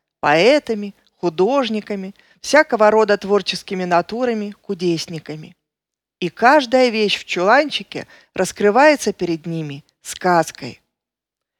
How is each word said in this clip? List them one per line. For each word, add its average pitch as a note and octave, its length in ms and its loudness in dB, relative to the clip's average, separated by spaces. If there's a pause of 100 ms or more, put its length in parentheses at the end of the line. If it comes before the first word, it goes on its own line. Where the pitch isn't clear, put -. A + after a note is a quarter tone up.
(200)
поэтами, G#3 720 2 (240)
художниками, G3+ 1000 -2 (260)
всякого B3 500 2
рода G#3+ 260 2
творческими F#3+ 680 -4
натурами, G#3 680 -2 (100)
кудесниками. D#3+ 920 -6 (640)
И F3 100 -4
каждая B3+ 600 2
вещь G#3+ 280 -2
в - 80 -16
чуланчике G#3 800 -2 (260)
раскрывается G#3 800 2
перед E3 320 -6
ними D#3 400 -8 (160)
сказкой. D#3+ 800 -2 (800)